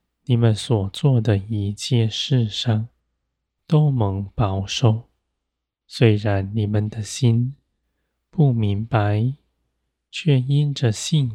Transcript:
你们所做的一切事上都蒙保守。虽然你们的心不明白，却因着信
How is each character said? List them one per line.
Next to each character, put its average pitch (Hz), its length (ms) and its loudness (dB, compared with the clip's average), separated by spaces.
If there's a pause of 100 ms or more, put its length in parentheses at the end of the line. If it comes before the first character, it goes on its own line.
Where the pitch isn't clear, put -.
(260)
你 123 120 2
们 117 180 4
所 104 360 -2
做 131 280 2
的 107 200 2
一 104 340 -4
切 113 340 0
事 120 400 -2
上 110 400 -2 (800)
都 151 240 2
蒙 101 460 -2
保 95 320 -2
守。 113 420 0 (800)
虽 110 280 4
然 101 400 -2
你 107 120 0
们 104 200 -2
的 110 140 -8
心 120 540 0 (760)
不 139 240 2
明 107 320 -2
白， 110 480 0 (800)
却 139 280 0
因 143 340 0
着 127 180 0
信 131 440 -2